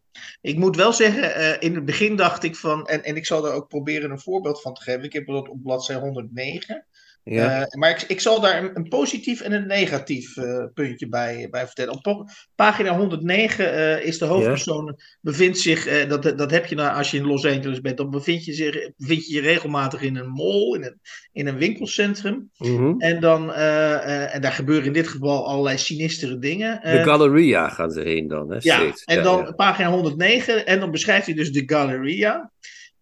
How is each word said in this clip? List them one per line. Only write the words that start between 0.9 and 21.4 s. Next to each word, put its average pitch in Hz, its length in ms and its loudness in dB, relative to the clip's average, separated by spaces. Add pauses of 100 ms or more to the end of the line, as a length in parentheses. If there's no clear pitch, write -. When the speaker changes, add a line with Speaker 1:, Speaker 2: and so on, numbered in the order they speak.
Speaker 1:
zeggen, 214 420 2
eh, 156 220 0 (120)
in 170 60 -2
het 156 100 -6
begin 208 320 0
dacht 185 260 2
ik 165 140 -4
van, 156 300 -4
en, 151 180 -2
en 151 120 -6
ik 160 100 -8
zal 156 160 0
daar 147 120 -2
ook 143 140 -6
proberen 147 420 -4
een 139 100 -10
voorbeeld 185 400 -4
van 127 140 -10
te - 80 -20
geven. 127 200 -4
Ik 143 100 -12
heb 143 140 -8
dat 139 220 -6
op 135 140 -16
bladzij 131 340 -4
honderdnegen. 131 880 -8 (360)
Speaker 2:
Ja. 117 440 0
Speaker 1:
Eh, 139 120 -10
maar 160 120 4
ik, 165 120 -2
ik 190 180 -4
zal 220 200 4
daar 180 240 2
een, 185 120 -6
een 165 120 -6
positief 247 520 -2
en 202 120 -4
een 202 140 0
negatief, 151 680 -2
eh, 123 280 -4 (100)
puntje 123 340 -6
bij, 117 420 -4
bij 123 160 -4
vertellen. 123 280 -6
Op 139 80 -14
po-, 202 220 -2 (300)
pagina 202 440 4
honderdnegen, 185 760 0
eh, 156 320 0
is 160 120 -4
de 170 60 -2
Speaker 2:
Ja. 151 60 2
Speaker 1:
hoofdpersoon 151 680 0 (220)
bevindt 180 380 2
zich, 160 280 2
eh, 143 220 2
dat, 143 140 0 (160)
dat 143 120 -2
heb 165 160 2
je - 80 -6
nou 147 220 0
als 143 140 -2
je 127 60 0
in 143 100 -2
Los 143 200 2
Angeles 135 340 0
bent, 131 160 -4
dan 139 140 -4
bevind 160 340 -2
je 165 80 -8
zich, 147 440 -4
bevind 156 300 -2
je 160 80 -6
je 147 60 0
regelmatig 147 640 0
in 131 140 -2
een 127 120 -8
mall, 190 460 0
in - 100 -4
een, - 160 -14 (320)
in 143 140 -6